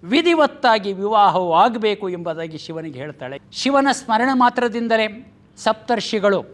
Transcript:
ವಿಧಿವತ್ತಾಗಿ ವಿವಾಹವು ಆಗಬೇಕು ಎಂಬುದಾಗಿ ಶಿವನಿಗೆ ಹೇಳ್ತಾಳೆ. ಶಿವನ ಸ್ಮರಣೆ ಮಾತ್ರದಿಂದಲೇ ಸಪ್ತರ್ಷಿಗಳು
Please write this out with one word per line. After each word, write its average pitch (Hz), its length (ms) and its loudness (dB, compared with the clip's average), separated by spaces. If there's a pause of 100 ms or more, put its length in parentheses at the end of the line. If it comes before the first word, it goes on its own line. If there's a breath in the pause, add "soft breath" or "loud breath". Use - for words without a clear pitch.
ವಿಧಿವತ್ತಾಗಿ 254 880 2
ವಿವಾಹವು 185 600 2
ಆಗಬೇಕು 208 560 2
ಎಂಬುದಾಗಿ 165 480 -8
ಶಿವನಿಗೆ 160 420 -12
ಹೇಳ್ತಾಳೆ. 139 420 -12 (100)
ಶಿವನ 277 400 0
ಸ್ಮರಣೆ 240 420 0
ಮಾತ್ರದಿಂದಲೇ 233 1000 0 (220)
ಸಪ್ತರ್ಷಿಗಳು 208 960 -2